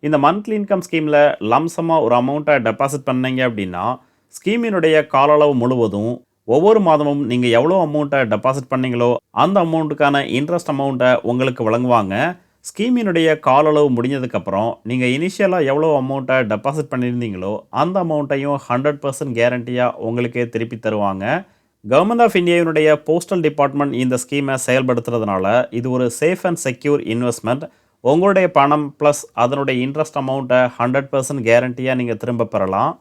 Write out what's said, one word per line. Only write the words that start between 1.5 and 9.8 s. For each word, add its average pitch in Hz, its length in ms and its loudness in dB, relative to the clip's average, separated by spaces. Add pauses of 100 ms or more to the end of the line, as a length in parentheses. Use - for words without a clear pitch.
லம்சமா 165 540 0
ஒரு 117 140 2
அமௌண்ட்டை 143 360 0 (120)
டெபாசிட் 135 420 -2
பண்ணீங்க 131 400 -2
அப்படின்னா 95 340 -6 (540)
ஸ்கீமினுடைய 185 680 2 (100)
கால 143 240 4
அளவு 147 240 4
முழுவதும் 117 540 0 (400)
ஒவ்வொரு 208 320 4
மாதமும் 147 340 2 (120)
நீங்க 123 140 0 (120)
எவ்வளவு 170 300 2
அமௌண்ட்டை 143 320 0 (120)
டெபாசிட் 131 400 -2
பண்ணீங்களோ 123 380 0 (320)
அந்த 196 240 2
அமௌண்ட்டுக்கான 147 560 0 (160)